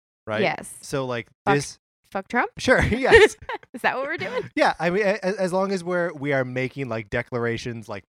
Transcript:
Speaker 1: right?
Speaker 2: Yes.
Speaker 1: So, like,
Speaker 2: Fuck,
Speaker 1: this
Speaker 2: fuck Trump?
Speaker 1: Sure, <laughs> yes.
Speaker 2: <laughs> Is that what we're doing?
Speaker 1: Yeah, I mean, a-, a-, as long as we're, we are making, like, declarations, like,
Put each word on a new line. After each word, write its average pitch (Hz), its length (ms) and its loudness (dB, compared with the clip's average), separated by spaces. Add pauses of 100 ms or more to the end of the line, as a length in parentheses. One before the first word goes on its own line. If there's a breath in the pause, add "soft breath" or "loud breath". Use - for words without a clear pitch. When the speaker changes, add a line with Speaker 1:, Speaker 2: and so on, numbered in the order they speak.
(260)
Speaker 1:
right? 107 160 -2
Speaker 2:
Yes. - 400 -4
Speaker 1:
So, 135 240 -6
like, 120 220 -6 (180)
Speaker 2:
Fuck, 202 100 4
Speaker 1:
this - 220 -2 (340)
Speaker 2:
fuck 196 160 -8
Trump? 277 300 0
Speaker 1:
Sure, 220 260 4
<laughs> - 0 -
yes. 208 580 6
Speaker 2:
<laughs> - 340 -12
Is 240 60 -10
that 220 160 2
what 269 100 -4
we're 320 100 -4
doing? 494 380 -6
Speaker 1:
Yeah, 202 240 4
I 165 100 0
mean, 202 140 0
a-, 202 180 2
a-, 190 180 -2
as 185 140 0
long 196 200 0
as 180 100 -4
we're, 175 300 -2
we 143 200 -4
are 135 120 2
making, 127 440 -6
like, 113 200 -6
declarations, 117 800 -4
like, 101 220 -10